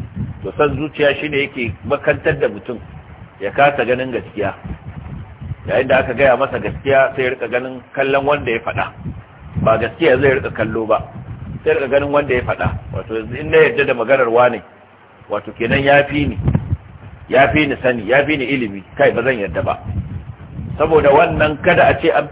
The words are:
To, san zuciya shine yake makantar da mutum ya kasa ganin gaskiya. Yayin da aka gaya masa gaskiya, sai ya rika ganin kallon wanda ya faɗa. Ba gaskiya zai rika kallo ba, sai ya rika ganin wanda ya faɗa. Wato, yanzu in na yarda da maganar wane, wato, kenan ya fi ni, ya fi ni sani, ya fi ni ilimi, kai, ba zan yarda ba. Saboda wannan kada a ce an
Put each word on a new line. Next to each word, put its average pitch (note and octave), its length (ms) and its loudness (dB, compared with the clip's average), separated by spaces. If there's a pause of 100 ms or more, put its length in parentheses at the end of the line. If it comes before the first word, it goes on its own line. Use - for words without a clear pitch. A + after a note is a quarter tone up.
(420)
To, G3 160 -8
san D3 180 2
zuciya C#3+ 440 0
shine D3+ 160 -4 (100)
yake B2 260 -6 (140)
makantar D3 540 0
da - 80 2
mutum G#2 320 -8 (600)
ya G2 120 -4
kasa C#3 340 2
ganin B2+ 240 -2
gaskiya. G2+ 440 -6 (1120)
Yayin A2+ 180 0
da C3 160 4
aka C3 100 -4
gaya B2+ 240 4
masa C3 220 -2
gaskiya, C3 560 0
sai C3+ 80 -2
ya B2+ 80 0
rika B2+ 160 -6
ganin B2+ 320 -6 (160)
kallon C#3 320 0
wanda D3 240 0
ya A2+ 160 0
faɗa. - 200 -4 (760)
Ba A2 160 4
gaskiya B2+ 420 2
zai C3+ 220 4
rika A2+ 80 -6
kallo A2 360 -4
ba, G#2+ 120 2 (640)
sai D#3 80 0
ya D#3 80 4
rika C#3 100 -4
ganin C#3 220 2
wanda C#3+ 240 0
ya B2 80 0
faɗa. - 260 -4 (240)
Wato, - 220 -8
yanzu A2 240 -6
in D3+ 120 -6
na D#3+ 80 6
yarda C#3 280 4
da C3 80 0
maganar B2 340 2
wane, A#2 300 4 (720)
wato, G#2 240 -6
kenan C3+ 300 0
ya C#3+ 260 6
fi C#3+ 160 -2
ni, B2 120 -4 (880)
ya - 240 6
fi D3+ 140 2
ni C3 160 -2
sani, A#2+ 260 0
ya C#3 180 4
fi D3+ 100 0
ni C3+ 80 -4
ilimi, A2+ 380 -4 (160)
kai, C3 160 6
ba A2+ 80 -2
zan B2+ 160 0
yarda F#2+ 240 -4
ba. F#2 160 -4 (1000)
Saboda D3+ 340 4
wannan D3+ 500 2
kada F3 240 4
a C3+ 140 4
ce E3 100 2
an D3 220 2